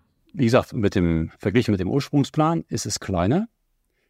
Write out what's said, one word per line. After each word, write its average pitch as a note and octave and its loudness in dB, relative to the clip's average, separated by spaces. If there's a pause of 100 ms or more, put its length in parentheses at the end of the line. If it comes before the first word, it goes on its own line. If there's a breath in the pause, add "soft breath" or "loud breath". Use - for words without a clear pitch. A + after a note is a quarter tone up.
(320)
Wie C#3 0
gesagt, A2+ 2
mit G2+ 0
dem, E2 0
verglichen G#2+ 0
mit F#2+ 0
dem F2+ -2
Ursprungsplan D3+ -2
ist - -8
es G#2 -6
kleiner. G2+ 0 (640)